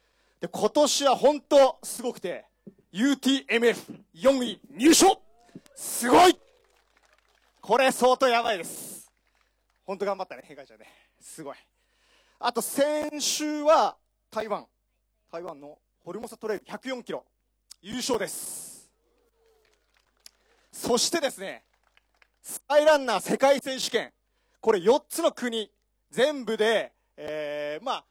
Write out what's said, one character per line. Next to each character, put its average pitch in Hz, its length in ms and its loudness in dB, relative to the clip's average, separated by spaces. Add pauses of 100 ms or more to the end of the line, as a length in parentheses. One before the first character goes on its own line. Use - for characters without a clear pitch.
(400)
で、 170 80 -8
今 - 240 -2
年 285 340 2
は 247 100 4
本 277 240 2
当 269 440 6
す - 180 -12
ご 240 100 -4
く - 80 -12
て、 147 260 -10 (460)
ユ 240 200 0
ー 269 60 -2
テ 262 120 -2
ィ 269 160 0
ー 208 100 -2
エ 233 40 0
ム 240 80 2
エ 214 60 4
フ - 80 -12 (340)
四 254 280 2
位 214 160 -8 (120)
入 247 240 4
賞！ 381 260 4 (540)
す - 340 -6
ご 359 180 8
い！ - 120 4 (1200)
こ 214 160 2
れ 262 140 4
相 254 260 2
当 269 100 2
や 233 140 2
ば 233 140 -2
い - 20 -2
で 165 60 -8
す。 - 480 -16 (720)
本 190 140 -10
当 196 80 -4
頑 196 100 -4
張 190 60 -8
っ - 40 -10
た - 80 -18
ね、 127 140 -18
ゆ 143 60 -20
か 139 80 -20
り - 40 -20
ち 113 60 -20
ゃ - 20 -20
ん 107 40 -20
ね。 107 80 -20 (340)
す - 220 -20
ご 135 100 -14
い。 - 20 -20 (840)
あ 240 120 -2
と 233 80 -4
先 302 580 -4
週 302 440 -4
は 285 340 4 (340)
台 220 160 -8
湾、 196 180 -6 (640)
台 170 140 -14
湾 160 160 -16
の 147 180 -20 (280)
ホ 170 80 -14
ル 214 80 -12
モ 240 80 -12
サ 226 80 -20
ト 220 100 -10
レ 214 80 -4
イ 175 40 -8
ル - 60 -20
百 - 220 -16
四 254 160 -8
キ - 80 -14
ロ 135 140 -10 (560)
優 208 140 -14
勝 254 220 -4
で 185 120 -6
す。 - 600 -16 (1800)
そ - 260 -2
し - 120 -2
て 339 100 -4
で 269 120 -2
す - 80 -14
ね、 160 260 -14 (760)
ス - 200 -16
カ 294 180 2
イ 302 60 4
ラ 311 100 6
ン 269 100 0
ナ 220 120 0
ー 170 40 -6
世 - 160 -4
界 269 220 4
選 262 200 -8
手 - 100 -6
権、 190 240 -6 (480)
こ 220 100 2
れ 196 80 2
四 233 300 2
つ - 120 -8
の 330 120 2
国 226 360 -8 (420)
全 269 340 0
部 220 100 -4
で、 208 380 0 (240)
え 151 640 -8
ー、 - 20 -16
ま 254 80 -6
あ、 170 200 -8